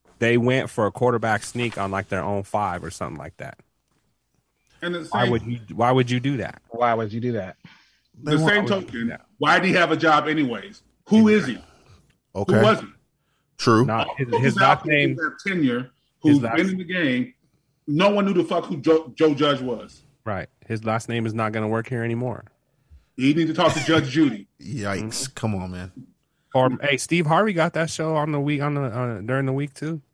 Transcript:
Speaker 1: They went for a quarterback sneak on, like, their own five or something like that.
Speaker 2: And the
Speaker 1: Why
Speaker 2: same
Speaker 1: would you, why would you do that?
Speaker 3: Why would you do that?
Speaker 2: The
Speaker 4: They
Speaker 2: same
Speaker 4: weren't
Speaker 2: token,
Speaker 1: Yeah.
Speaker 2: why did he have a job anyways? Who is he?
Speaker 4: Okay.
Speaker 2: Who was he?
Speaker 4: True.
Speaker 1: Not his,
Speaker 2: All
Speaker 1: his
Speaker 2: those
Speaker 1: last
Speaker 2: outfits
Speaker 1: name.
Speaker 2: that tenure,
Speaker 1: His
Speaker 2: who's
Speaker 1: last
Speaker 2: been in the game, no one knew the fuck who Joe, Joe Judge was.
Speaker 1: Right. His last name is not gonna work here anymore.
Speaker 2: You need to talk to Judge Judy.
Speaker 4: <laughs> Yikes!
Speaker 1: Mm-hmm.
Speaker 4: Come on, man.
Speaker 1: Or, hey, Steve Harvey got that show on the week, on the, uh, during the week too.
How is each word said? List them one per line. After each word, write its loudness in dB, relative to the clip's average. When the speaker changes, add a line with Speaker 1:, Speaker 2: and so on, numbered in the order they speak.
Speaker 1:
They 2
went 0
for 0
a -2
quarterback 0
sneak -6
on, -4
like, -6
their -4
own -4
five -4
or -10
something -10
like -16
that. -16
Speaker 2:
And -6
the -10
Speaker 1:
Why 0
Speaker 2:
same 2
Speaker 1:
would 0
you, -8
why 2
would 2
you 0
do -2
that? -8
Speaker 3:
Why 0
would -2
you -8
do -4
that? -8
Speaker 2:
The -2
Speaker 4:
They 4
Speaker 2:
same 2
Speaker 4:
weren't 2
Speaker 2:
token, -4
Speaker 1:
Yeah. -8
Speaker 2:
why 4
did 0
he 2
have 2
a 2
job 2
anyways? -4
Who 8
is 4
he? -6
Speaker 4:
Okay. 2
Speaker 2:
Who 8
was 6
he? -12
Speaker 4:
True. 6
Speaker 1:
Not -2
his, -4
Speaker 2:
All 2
Speaker 1:
his 2
Speaker 2:
those 0
Speaker 1:
last 6
Speaker 2:
outfits -8
Speaker 1:
name. 2
Speaker 2:
that -6
tenure, 0
Speaker 1:
His 6
Speaker 2:
who's 4
Speaker 1:
last -2
Speaker 2:
been 0
in -4
the -8
game, -2
no 4
one 2
knew 2
the 2
fuck -2
who -6
Joe, 2
Joe 4
Judge 0
was. -10
Speaker 1:
Right. -6
His -6
last -2
name -2
is -4
not -2
gonna -4
work -2
here -4
anymore. -6
Speaker 2:
You 4
need 2
to -2
talk 4
to -4
Judge 2
Judy. 0
Speaker 4:
<laughs> -20
Yikes! -6
Speaker 1:
Mm-hmm. -8
Speaker 4:
Come -4
on, -6
man. -12
Speaker 1:
Or, 4
hey, 0
Steve -2
Harvey 2
got 0
that -2
show -4
on -2
the -2
week, -2
on -2
the, -2
uh, -4
during -2
the -2
week -6
too. -8